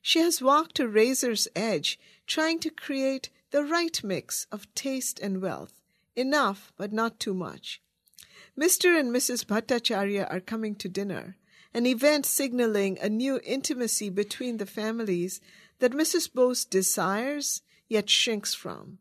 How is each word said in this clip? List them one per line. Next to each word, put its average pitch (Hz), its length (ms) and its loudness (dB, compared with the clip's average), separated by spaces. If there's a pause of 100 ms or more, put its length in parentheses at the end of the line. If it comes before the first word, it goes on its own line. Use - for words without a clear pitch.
She - 180 2
has 330 220 2
walked 294 380 4
a 247 80 2
razor's 226 640 4
edge, 196 460 -2 (260)
trying 320 340 0
to 320 100 -4
create 269 600 -4 (220)
the 285 120 4
right 330 380 0
mix - 480 -4
of - 240 -12
taste 262 460 -4
and 190 200 -4
wealth, 131 400 -8 (360)
enough 262 600 0
but 202 160 -6
not 226 280 -2
too 208 140 -4
much. - 460 -8 (760)
Mister 349 400 6
and 262 160 2
Missus 247 320 -2
Bhattacharya 202 840 0
are 185 120 -4
coming 220 360 -6
to 208 120 -10
dinner, 190 480 -6 (360)
an 233 140 2
event 277 400 4
signaling 220 760 0
a 196 80 -2
new 254 360 0
intimacy 240 680 -2
between 208 460 -4
the 208 100 -6
families 208 760 -4 (380)
that 247 160 4
Missus 311 340 2
Bose 247 360 2
desires 208 1000 0 (260)
yet 208 220 0
shrinks 208 440 2
from. - 460 -12